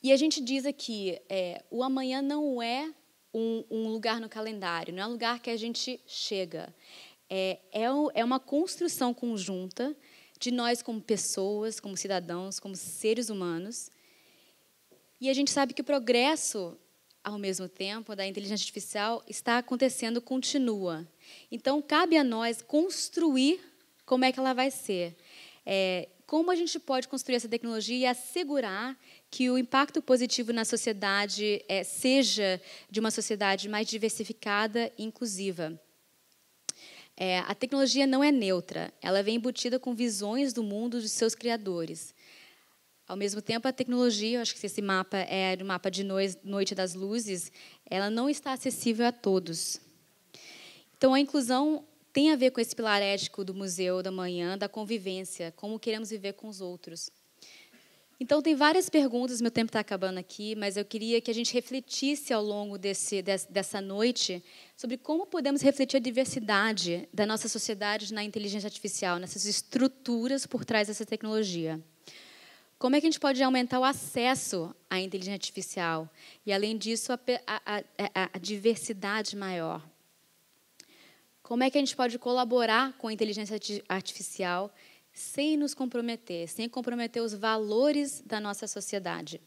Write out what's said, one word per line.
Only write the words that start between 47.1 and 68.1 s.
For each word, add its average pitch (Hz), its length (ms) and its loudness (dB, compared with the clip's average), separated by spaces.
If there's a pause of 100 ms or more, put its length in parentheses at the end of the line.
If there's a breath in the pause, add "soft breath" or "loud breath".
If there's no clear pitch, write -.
ela 196 240 -2
não 233 200 2
está 285 240 -2
acessível 240 520 0
a 240 60 4
todos. 185 720 -2 (1160 loud breath)
Então, 262 160 6
a 269 60 6
inclusão 285 640 2 (280)
tem 294 180 6
a 302 60 4
ver 254 140 6
com 247 100 -2
esse 226 140 -2
pilar 214 260 2
ético 196 420 -2
do 190 100 -6
Museu 185 480 0
da 190 100 -4
Manhã, 180 460 -2
da 202 120 -2
convivência, 190 880 -6
como 214 220 -8
queremos 220 300 -4
viver 196 240 -6
com 202 140 -16
os 196 140 -12
outros. 175 480 -10 (1080 loud breath)
Então, 285 240 4
tem 311 140 4
várias 302 320 6
perguntas, 247 540 2
meu 233 100 2
tempo 226 200 0
tá 226 80 0
acabando 190 400 -2
aqui, 208 360 -8
mas 202 220 -2
eu 202 80 -2
queria 226 340 0
que 233 120 -4
a - 20 0
gente 226 200 -2
refletisse 269 800 -2
ao 214 120 2
longo 208 340 -4
desse, 196 440 -2
des-, 190 240 0
dessa 196 360 -2
noite 196 600 0 (340 loud breath)
sobre 240 180 -4
como 320 300 -2
podemos 277 360 0
refletir 269 360 6
a - 20 8
diversidade 214 1120 2
da 208 140 2
nossa 214 240 -2
sociedade 208 640 -2